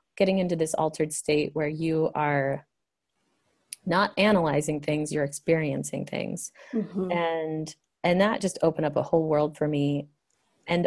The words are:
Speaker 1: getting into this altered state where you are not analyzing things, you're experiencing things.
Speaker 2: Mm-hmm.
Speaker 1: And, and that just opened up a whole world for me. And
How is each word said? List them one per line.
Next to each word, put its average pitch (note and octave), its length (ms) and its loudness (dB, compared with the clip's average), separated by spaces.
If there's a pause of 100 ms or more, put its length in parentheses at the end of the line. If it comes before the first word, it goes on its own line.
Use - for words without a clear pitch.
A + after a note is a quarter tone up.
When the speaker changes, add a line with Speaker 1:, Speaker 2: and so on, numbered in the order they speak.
(160)
Speaker 1:
getting F#3+ 220 2
into F3+ 160 0
this D#3+ 200 0
altered D#3 380 0
state D3+ 420 0
where D#3 120 0
you D#3 480 0
are C#3+ 500 0 (1200)
not F#3 320 2
analyzing D#3 640 2
things, D3+ 320 -2
you're D3+ 120 0
experiencing D3 840 -2
things. - 460 -8 (200)
Speaker 2:
Mm-hmm. F#3+ 380 -4
Speaker 1:
And, D#3+ 640 -2 (300)
and F3 160 4
that G#3 200 2
just F#3+ 220 -2
opened D#3+ 240 2
up D3 100 -2
a B2+ 60 2
whole D#3+ 240 2
world D3+ 320 2
for D3+ 80 0
me. C#3+ 400 0 (600)
And F3 180 2